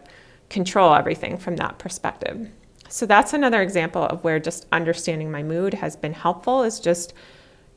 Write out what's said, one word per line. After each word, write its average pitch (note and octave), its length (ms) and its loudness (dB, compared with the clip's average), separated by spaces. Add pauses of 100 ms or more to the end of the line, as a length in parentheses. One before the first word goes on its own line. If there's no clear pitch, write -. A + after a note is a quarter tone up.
(500)
control F#3 440 4
everything D#3 440 0
from F3 180 -8
that - 240 -6
perspective. - 720 -8 (400)
So - 160 -6
that's G#3 280 6
another B3 280 4
example F3 420 0
of - 200 -2
where D#3+ 160 2
just - 320 -8
understanding D#3+ 600 -2
my D3 120 -8
mood F3 320 -2
has D#3 200 -6
been D3+ 180 -8
helpful, A#3+ 500 0
is A3+ 160 -2
just F3 340 -2 (640)